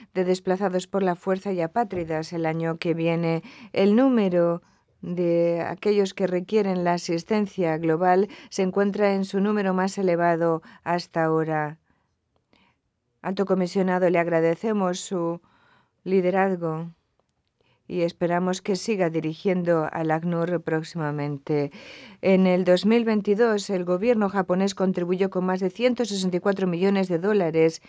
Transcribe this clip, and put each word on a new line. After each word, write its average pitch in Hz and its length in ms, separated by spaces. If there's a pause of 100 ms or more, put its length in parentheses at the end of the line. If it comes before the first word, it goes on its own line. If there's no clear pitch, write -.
(120)
de 185 120
desplazados 185 640
por 196 160
la 175 100
fuerza 190 380
y 180 80
apátridas 165 720
el 165 140
año 165 320
que 165 160
viene. 165 500 (280)
El 202 220
número 190 680 (420)
de 170 640
aquellos 202 500
que 190 120
requieren 180 560
la 175 120
asistencia 175 840
global 180 500 (220)
se - 120
encuentra 196 520
en 196 100
su 196 160
número 202 320
más 190 260
elevado 170 640 (200)
hasta 170 400
ahora. 160 560 (1400)
Alto 196 240
comisionado, 185 640
le 175 80
agradecemos 175 800
su 170 420 (640)
liderazgo 180 880 (960)
y 175 140
esperamos 175 640
que 190 140
siga 185 340
dirigiendo 165 840
al 160 180
acnur 165 520
próximamente. 147 1080 (520)
En 190 240
el 180 180
dos 180 220
mil 233 180
veintidós, 208 640
el 202 160
gobierno 196 460
japonés 190 440
contribuyó 185 560
con 185 140
más 185 160
de 190 80
ciento 240 360
sesenta 190 320
y 175 40
cuatro 190 260
millones 190 420
de 175 100
dólares 165 720